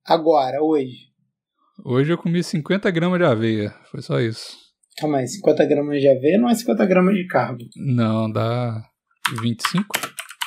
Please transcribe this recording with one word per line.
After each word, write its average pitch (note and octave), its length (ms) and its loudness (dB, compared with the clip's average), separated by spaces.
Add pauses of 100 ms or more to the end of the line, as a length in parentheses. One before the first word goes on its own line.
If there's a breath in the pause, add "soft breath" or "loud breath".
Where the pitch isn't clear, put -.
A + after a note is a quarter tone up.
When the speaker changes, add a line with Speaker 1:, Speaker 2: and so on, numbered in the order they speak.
Speaker 1:
Agora, D3+ 560 2
hoje. C#3+ 460 -2 (760)
Speaker 2:
Hoje C#3 300 0
eu E3 60 -2
comi E3+ 240 0
cinquenta F3+ 480 -2
gramas F3 260 0
de F3 80 2
aveia. A2 480 0 (160)
Foi C3+ 140 -12
só C#3+ 180 -2
isso. - 340 -6 (440)
Speaker 1:
Calma D3+ 180 -2
aí, B2+ 100 -2
cinquenta D#3 380 2
gramas C#3+ 340 0
de C#3 80 4
aveia D3 300 4
não A#3+ 100 4
é A#3+ 60 4
cinquenta A3 320 0
gramas F#3 300 4
de F3+ 100 -2
carbo. B2 380 -2 (120)
Speaker 2:
Não, A2+ 560 0
dá A2+ 520 -2 (580)
vinte A#2 200 -2
e - 80 -2
cinco, - 260 -2 (520)